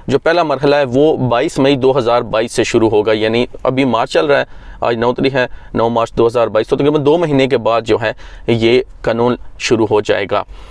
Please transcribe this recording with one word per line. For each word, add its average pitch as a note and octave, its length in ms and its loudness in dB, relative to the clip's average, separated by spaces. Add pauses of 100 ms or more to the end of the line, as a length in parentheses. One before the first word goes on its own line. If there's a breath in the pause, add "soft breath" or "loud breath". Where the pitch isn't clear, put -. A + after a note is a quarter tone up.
जो C3 100 0
पहला E3 260 2
मरहला C#3+ 320 0
है, C#3+ 80 2
वो C3+ 320 2
बाईस B2+ 420 -2
मई C#3 180 2
दो C3 160 2
हज़ार A#2+ 300 2
बाईस A2+ 300 -2
से A#2 120 0
शुरू A2+ 240 2
होगा, G#2 240 2
यानी A2 360 0 (180)
अभी C3 180 0
मार्च A#2+ 280 -2
चल D#3+ 140 2
रहा C#3 120 2
है, B2+ 80 -2 (380 loud breath)
आज A#2+ 120 0
नौ A#2+ 160 0
तारीख C3+ 220 -2
है, B2+ 140 0 (260 loud breath)
नौ A#2 140 0
मार्च A#2 280 -2
दो A2+ 100 4
हज़ार A#2 220 2
बाईस, G#2+ 200 0
तो C#3 80 0
तकरीबन D3 260 0
दो D3 160 4
महीने C#3+ 280 2
के C3 100 0
बाद A2+ 280 0
जो A2 140 0
है A2 160 -2 (340 loud breath)
ये A#2 360 2 (200)
कानून A#2 340 0 (220)
शुरू A2 260 0
हो G#2+ 140 2
जाएगा। G2+ 440 -2 (260 loud breath)